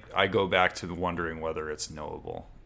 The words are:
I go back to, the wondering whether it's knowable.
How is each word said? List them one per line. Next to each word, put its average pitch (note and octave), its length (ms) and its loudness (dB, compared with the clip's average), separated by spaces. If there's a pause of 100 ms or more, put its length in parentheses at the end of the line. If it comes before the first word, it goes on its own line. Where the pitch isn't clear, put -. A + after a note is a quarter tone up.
(140)
I G2 120 6
go G2 200 2
back F#2 280 6
to, F#2+ 120 -6
the F2 60 -6
wondering E2+ 480 -2
whether D#2 280 -4
it's D2+ 200 -6
knowable. D#2 580 -10 (180)